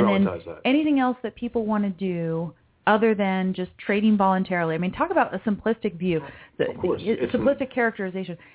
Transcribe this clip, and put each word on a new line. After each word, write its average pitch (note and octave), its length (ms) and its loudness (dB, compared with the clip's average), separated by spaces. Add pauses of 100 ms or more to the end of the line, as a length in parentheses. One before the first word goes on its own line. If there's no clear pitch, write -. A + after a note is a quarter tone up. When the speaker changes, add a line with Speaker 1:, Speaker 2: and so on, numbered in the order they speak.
Speaker 1:
then - 140 4
Speaker 2:
dramatized F2 240 -2
that. D#2+ 180 -12
Speaker 1:
anything D4 340 2
else B3+ 240 2
that G#3+ 140 -8
people A#3 300 -4
wanna G#3 240 0
do E3+ 600 -4 (340)
other A3 280 4
than F#3+ 380 0
just F#3 240 -6
trading G#3+ 400 2
voluntarily. F#3+ 580 2
I D#3+ 40 -2
mean, F#3 140 -2
talk E4 180 -2
about D#4 240 2
a F#3 60 -6
simplistic G#3+ 580 -2
view. E3 240 0 (340)
The, - 140 0
Speaker 2:
Of - 80 -12
course. F3 240 -2
Speaker 1:
the F3+ 80 -2
Speaker 2:
It's A#3 240 -2
Speaker 1:
simplistic C#4 260 0
Speaker 2:
an C4 60 -4
Speaker 1:
characterization. F#3+ 720 -4 (160)